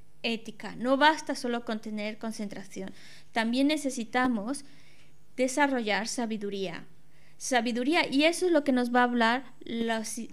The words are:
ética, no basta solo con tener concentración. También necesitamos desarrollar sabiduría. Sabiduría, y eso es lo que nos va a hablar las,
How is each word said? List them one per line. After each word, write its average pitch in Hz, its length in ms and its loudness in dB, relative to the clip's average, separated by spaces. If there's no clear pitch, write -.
ética, 220 540 -6
no 254 220 2
basta 302 380 4
solo 233 280 -4
con 220 160 -4
tener 214 380 -6
concentración. 196 760 -8
También 240 360 4
necesitamos 254 960 0
desarrollar 247 720 2
sabiduría. 202 800 -4
Sabiduría, 247 680 2
y 277 180 4
eso 339 220 4
es 349 60 4
lo 294 100 6
que 285 100 4
nos 247 220 2
va 247 60 8
a 247 40 8
hablar 240 500 2
las, 226 560 -2